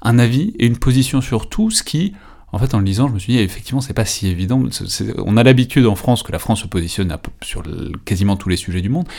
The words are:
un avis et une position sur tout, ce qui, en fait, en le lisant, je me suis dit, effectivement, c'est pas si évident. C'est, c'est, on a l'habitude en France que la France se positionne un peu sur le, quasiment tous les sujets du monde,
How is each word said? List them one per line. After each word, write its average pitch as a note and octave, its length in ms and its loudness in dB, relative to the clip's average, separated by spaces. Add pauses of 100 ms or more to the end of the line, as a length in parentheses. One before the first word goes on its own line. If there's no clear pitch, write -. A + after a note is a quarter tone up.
un A#2 160 4
avis C3 400 2
et A#2+ 80 4
une A#2+ 100 2
position C3 440 2
sur A#2 280 -4
tout, A2 220 0
ce - 100 -2
qui, F3+ 320 -2 (400)
en G2 60 -2
fait, - 160 0
en G#2 40 2
le G2 60 2
lisant, G#2 220 2
je B2 60 -2
me G2 60 -2
suis A#2 140 -2
dit, B2 60 4
effectivement, A2+ 420 -2
c'est C3 120 -8
pas - 120 0
si - 220 -4
évident. F#2+ 440 0
C'est, - 160 -8
c'est, G#2 300 -6
on G2+ 200 2
a A#2 60 6
l'habitude B2+ 440 6
en G#2 80 2
France - 260 0
que - 100 -12
la E2+ 80 -4
France - 220 -2
se F2+ 60 -10
positionne F2 440 -2
un D2+ 60 -6
peu - 140 -12 (100)
sur - 220 -8
le, D#2 280 -8 (140)
quasiment G2 320 0
tous F#2 120 -6
les F2+ 80 2
sujets F2+ 240 -4
du G2 80 -2
monde, E3+ 180 -2 (120)